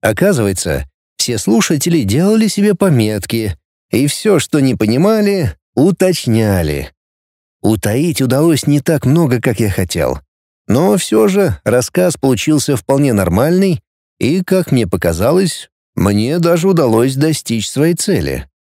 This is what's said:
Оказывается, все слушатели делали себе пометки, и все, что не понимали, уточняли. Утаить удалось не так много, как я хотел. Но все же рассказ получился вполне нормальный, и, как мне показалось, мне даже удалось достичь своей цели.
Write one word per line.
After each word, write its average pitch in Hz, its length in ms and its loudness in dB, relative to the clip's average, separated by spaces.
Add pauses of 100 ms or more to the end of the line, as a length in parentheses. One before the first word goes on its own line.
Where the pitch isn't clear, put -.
Оказывается, 98 880 0 (260)
все 120 220 -4
слушатели 170 640 0
делали 185 480 2
себе 202 260 0
пометки, 110 800 0 (320)
и 135 180 0
все, 185 320 0
что 151 200 -2
не 135 160 2
понимали, 185 800 0 (220)
уточняли. 110 1120 0 (720)
Утаить 120 600 0
удалось 139 440 0
не 143 160 0
так 156 240 -2
много, 131 340 2
как 113 200 -2
я 110 100 0
хотел. 82 500 -4 (480)
Но 196 300 2
все 214 300 0
же 185 360 0
рассказ 135 540 0
получился 139 580 0
вполне 135 380 0
нормальный, 131 680 0 (380)
и, 165 240 0
как 185 280 0
мне 120 160 0
показалось, 101 840 -2 (260)
мне 107 440 0
даже 170 280 2
удалось 131 480 2
достичь 135 540 -2
своей 160 240 0
цели. 78 560 -4 (120)